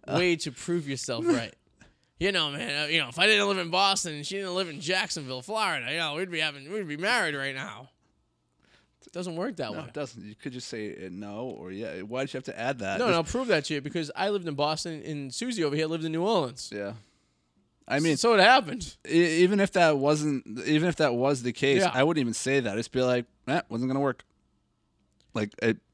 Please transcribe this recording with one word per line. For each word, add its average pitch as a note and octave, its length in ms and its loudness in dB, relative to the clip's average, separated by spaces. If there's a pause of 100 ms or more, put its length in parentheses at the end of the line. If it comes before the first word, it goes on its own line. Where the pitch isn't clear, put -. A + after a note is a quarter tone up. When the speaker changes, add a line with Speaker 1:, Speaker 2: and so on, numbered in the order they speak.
Speaker 1:
way E3+ 300 2
to D#3 160 -6
prove E3+ 340 -4
yourself C3+ 400 -4
right. C4 280 2 (680)
You G3 120 2
know, D#3+ 180 0
man, C#3+ 340 -4
uh, - 40 -4
you D#3+ 120 2
know, C3+ 80 -2
if A#2+ 100 -12
I F#3 80 6
didn't G#3 220 6
live G3 80 2
in F3 140 -4
Boston F#3+ 460 2
and C#3+ 100 -8
she F#3+ 100 -6
didn't F#3+ 180 -6
live F#3 140 -2
in D3 100 -10
Jacksonville, D#3 600 -4
Florida, D#3+ 500 -2
you D3+ 60 -4
know, D#3 200 -4
we'd F3+ 140 -6
be E3 100 -4
having, C#3+ 300 -4
we'd G3+ 160 -6
be D3 120 -6
married F#3+ 360 0
right C3+ 200 -4
now. B2+ 340 -12 (1160)
It - 80 -20
doesn't F3 220 -6
work G3 200 -6
that G#3 160 -6
Speaker 2:
No, E3+ 60 -8
Speaker 1:
way. D#3 80 -10
Speaker 2:
it A2+ 80 -16
doesn't. C3+ 280 -8
You G#2 120 -14
could C3 180 -10
just B2 160 -12
say, G#2 380 -8
uh, - 40 -8
no G2+ 480 -10
or F2+ 140 -12
yeah. F#2 300 -8
Why A#2+ 220 -4
did C#3 100 -8
you - 20 -4
have C3 80 -10
to - 160 -10
add B2 200 -2
that? F#2+ 180 -2
Speaker 1:
No, A#3+ 80 0
Speaker 2:
Just A3 60 2
Speaker 1:
no, E3+ 40 4
I'll E3 80 2
prove B3 240 -4
that D#3+ 160 4
to D#3+ 100 -4
you D3 60 -2
because D3 340 -6
I F#3+ 140 -2
lived G3+ 180 -2
in D#3 80 -4
Boston D3+ 480 -2
and C#3+ 300 -8
Susie A#3 320 -4
over C#3+ 100 0
here D#3 120 0
lived D#3+ 180 -4
in D#3+ 80 -4
New E3 140 -2
Orleans. D3+ 440 0
Speaker 2:
Yeah. G2+ 220 -6 (960)
I C#3 120 0
mean, D#3 180 2
Speaker 1:
So A#3 160 4
it G3+ 60 8
happened. G#3 560 4 (120)
Speaker 2:
e-, E3 360 4
even G3 160 6
if G3 120 2
that E3 240 6
wasn't, D3 500 2 (200)
even D3+ 240 4
if D#3+ 60 -2
that C#3 180 2
was B2+ 280 2
the B2 120 -2
case, C3+ 260 4
Speaker 1:
Yeah. F3+ 140 4
Speaker 2:
I B2+ 80 4
wouldn't D#3 180 4
even A#2 140 0
say C#3 260 0
that. G#2+ 160 -2
Just A#2 160 -4
be B2+ 80 0
like, B2+ 240 2 (240)
"Eh, C#3+ 220 2
wasn't A#2+ 180 -2
gonna C3+ 120 0
work." C#3 240 -2 (1120)
Like, G#2 160 -2 (120)
it, A2+ 160 2 (160)